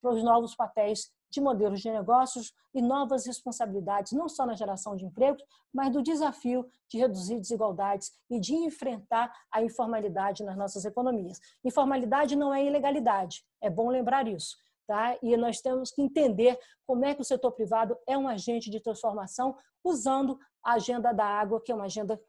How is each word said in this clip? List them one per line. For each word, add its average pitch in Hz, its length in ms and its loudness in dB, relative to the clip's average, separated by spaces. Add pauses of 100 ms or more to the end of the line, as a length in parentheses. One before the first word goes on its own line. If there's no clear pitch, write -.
para 247 120 2
os 226 100 2
novos 233 320 4
papéis 214 560 0 (200)
de 285 120 -2
modelos 208 380 2
de 226 100 -4
negócios 233 640 2 (180)
e 262 80 -2
novas 262 460 2
responsabilidades, 202 840 -4
não 311 160 -2
só 277 180 -2
na 233 80 -2
geração 196 420 -6
de 185 80 -8
empregos, 262 380 2 (320)
mas 269 180 0
do 277 80 2
desafio 254 680 0 (220)
de - 80 -8
reduzir 220 420 0
desigualdades 202 760 -2 (180)
e 240 100 -2
de 196 140 -2
enfrentar 240 760 -2 (220)
a 220 100 2
informalidade 214 800 -2
nas 196 140 -6
nossas 196 300 -6
economias. 214 520 -2 (240)
Informalidade 269 720 2
não 285 180 2
é 277 100 2
ilegalidade, 254 800 0 (160)
é 214 80 0
bom 220 220 0
lembrar 254 360 2
isso, 190 300 -8 (300)
tá? 220 360 0
E 233 140 4
nós 233 240 0
temos 254 300 -2
que - 100 -4
entender 247 580 4 (280)
como 254 180 0
é 285 100 0
que 285 60 -10
o 262 40 -4
setor 254 280 0
privado 220 420 0 (120)
é 269 100 0
um 269 100 0
agente 233 440 -4
de 214 100 -6
transformação, 220 760 -4 (300)
usando 269 540 0 (260)
a 233 80 2
agenda 240 400 2
da 214 140 2
água, 208 360 0
que 233 80 -8
é 240 40 0
uma 208 100 -4
agenda 208 340 -4 (100)